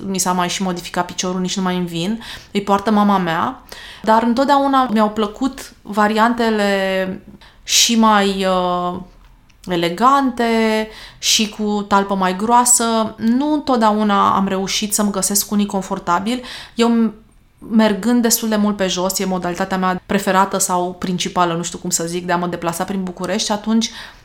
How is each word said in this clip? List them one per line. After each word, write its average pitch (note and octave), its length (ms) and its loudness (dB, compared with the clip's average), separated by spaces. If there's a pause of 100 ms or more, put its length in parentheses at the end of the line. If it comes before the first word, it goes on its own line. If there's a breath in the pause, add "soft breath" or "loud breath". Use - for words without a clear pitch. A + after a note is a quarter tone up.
mi F#3+ 120 -4
s-a F3+ 140 0
mai F3+ 160 0
și F3 140 -4
modificat F3+ 440 -4
piciorul, F#3 340 -4
nici F#3 160 -4
nu G3 60 -2
mai F3+ 140 0
îmi F3+ 100 -2
vin, F3 360 -4 (300 loud breath)
îi G#3 100 0
poartă G3+ 280 0
mama G#3 280 4
mea, F3+ 440 -2 (400 loud breath)
dar A3 200 4
întotdeauna C4+ 680 2
mi-au G#3+ 180 4
plăcut A3 640 -4 (100)
variantele G#3 1400 0 (400 loud breath)
și - 360 2
mai, G3+ 500 4
uh, F3+ 480 0 (720)
elegante A3+ 1200 2 (300 loud breath)
și - 300 0
cu G#3 400 -2
talpă G3 260 2
mai F#3 220 0
groasă. A3+ 800 2
Nu B3 360 0
întotdeauna G#3+ 840 2
am G3 120 0
reușit G3 460 -4
să-mi G#3 160 0
găsesc G3 400 -2
unii G#3 160 2
confortabil. G3 760 -2 (320 loud breath)
Eu, A#3 380 2 (580)
mergând A3 520 2
destul A3+ 260 0
de A3 80 0
mult G#3 200 2
pe G3 100 0
jos, F3+ 320 -2
e G3+ 60 -2
modalitatea F#3 540 -2
mea F#3 280 0
preferată G3 520 2
sau F3+ 400 -2
principală, F3+ 560 -2
nu E3+ 80 -4
știu E3+ 160 -8
cum F3+ 120 -8
să E3+ 140 -2
zic, F3 220 -6
de F3+ 60 0
a F3 40 2
mă F3 100 -2
deplasa E3+ 380 -4
prin F#3+ 180 -4
București F#3 440 -4
și A3 60 -2
atunci A3 380 0 (340 loud breath)